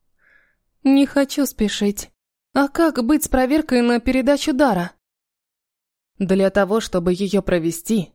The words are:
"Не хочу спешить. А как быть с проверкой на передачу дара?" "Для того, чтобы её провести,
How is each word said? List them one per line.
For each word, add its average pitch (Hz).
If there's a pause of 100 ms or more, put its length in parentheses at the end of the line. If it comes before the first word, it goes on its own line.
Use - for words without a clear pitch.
(840)
"Не 277
хочу 277
спешить. - (420)
А 277
как 311
быть 294
с -
проверкой 262
на 240
передачу 262
дара?" 214 (1300)
"Для 190
того, 202
чтобы 180
её 190
провести, 170